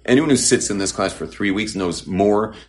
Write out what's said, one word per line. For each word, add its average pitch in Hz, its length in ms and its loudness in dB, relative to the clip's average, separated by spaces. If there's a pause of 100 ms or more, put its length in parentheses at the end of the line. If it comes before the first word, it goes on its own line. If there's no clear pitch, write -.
Anyone 147 260 4
who 131 40 4
sits - 360 2
in 101 80 -4
this 98 120 -2
class 95 220 -2
for - 140 -10
three 101 240 -4
weeks 107 240 -4
knows 90 320 -4
more 104 480 2 (140)